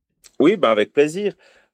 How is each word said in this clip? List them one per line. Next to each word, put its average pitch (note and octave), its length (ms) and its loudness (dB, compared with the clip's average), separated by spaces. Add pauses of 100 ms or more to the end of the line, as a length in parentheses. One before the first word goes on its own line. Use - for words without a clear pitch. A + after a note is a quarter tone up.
(400)
Oui, F#3 180 2
ben, B2+ 140 0
avec G#2+ 200 -2
plaisir. E3 420 -2 (400)